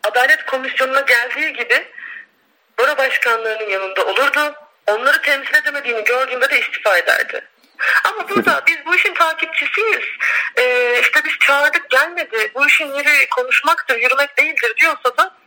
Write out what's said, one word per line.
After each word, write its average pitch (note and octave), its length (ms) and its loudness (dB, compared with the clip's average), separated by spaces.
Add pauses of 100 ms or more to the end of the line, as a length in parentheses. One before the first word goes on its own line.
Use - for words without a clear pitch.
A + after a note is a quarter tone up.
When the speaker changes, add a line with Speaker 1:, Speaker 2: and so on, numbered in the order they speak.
Speaker 1:
Adalet C4+ 420 4
Komisyonu'na C4 540 -2
geldiği C4+ 520 0
gibi A#3+ 320 -2 (920)
baro C#4 200 2
başkanlarının A3+ 720 -2
yanında F#3+ 360 -2
olurdu. C#4+ 480 0 (320)
Onları A#3+ 360 2
temsil C#4 320 -2
edemediğini C#4 500 -2
gördüğünde B3 460 0
de G3 100 2
istifa - 380 0
ederdi. - 420 -2 (640)
Ama G4+ 240 -2
burada F#4+ 240 2
Speaker 2:
Hı C#4+ 40 2
hı. - 100 -2
Speaker 1:
biz E4 100 2 (100)
bu E4+ 100 2
işin F#4+ 180 0
takipçisiyiz. E4 920 0 (540)
Ee, B3 420 2
işte - 240 2
biz D4+ 80 -4 (140)
çağırdık D4 440 2
gelmedi. F4 640 0
Bu C#4+ 120 2
işin D4 200 2
yeri C#4+ 400 2 (100)
konuşmaktır, B3+ 600 0
yürümek C4 420 0
değildir D4+ 420 0
diyorsa D4 380 0
da F#4 160 0 (120)